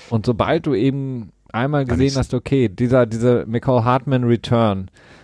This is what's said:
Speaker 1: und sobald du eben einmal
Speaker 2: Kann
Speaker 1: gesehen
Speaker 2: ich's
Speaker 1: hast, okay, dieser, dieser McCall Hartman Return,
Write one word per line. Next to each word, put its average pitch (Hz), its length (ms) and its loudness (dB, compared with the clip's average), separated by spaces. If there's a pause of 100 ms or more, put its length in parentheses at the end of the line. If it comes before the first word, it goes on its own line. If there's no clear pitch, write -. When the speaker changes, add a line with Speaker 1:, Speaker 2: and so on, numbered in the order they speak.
Speaker 1:
und 110 160 -4
sobald 123 400 0
du 147 80 -2
eben 131 580 -2 (220)
einmal 139 320 -2
Speaker 2:
Kann 127 120 -2
Speaker 1:
gesehen 131 100 2
Speaker 2:
ich's 135 100 -4
Speaker 1:
hast, 123 160 -2
okay, 127 340 0
dieser, 120 380 2
dieser 113 400 0
McCall 117 400 0
Hartman 127 400 0
Return, 110 640 0 (320)